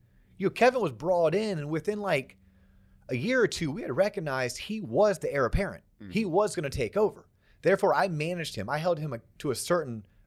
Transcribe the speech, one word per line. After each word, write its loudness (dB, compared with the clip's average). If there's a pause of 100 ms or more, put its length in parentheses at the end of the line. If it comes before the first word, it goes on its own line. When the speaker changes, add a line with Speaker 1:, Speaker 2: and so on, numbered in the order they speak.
(360)
Speaker 1:
You -2
know, 2
Kevin 4
was 0
brought 2
in, -2
and -6
within, -4
like, -2 (720)
a 0
year 2
or 4
two, -4
we -8
had -6
recognized 0
he -8
was 2
the -4
heir 2
apparent. -2 (180)
Speaker 2:
Mm-hmm. -12
Speaker 1:
He 0
was 2
gonna -4
take -4
over. 0 (360)
Therefore, 4
I 2
managed -4
him. -6
I 0
held 0
him -6
a, -8 (180)
to -2
a 0
certain -2 (220)